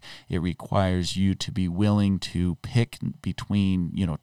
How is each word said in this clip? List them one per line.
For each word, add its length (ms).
It 120
requires 760
you 200
to 160
be 160
willing 500
to 300
pick 340
between, 720
you 140
know, 160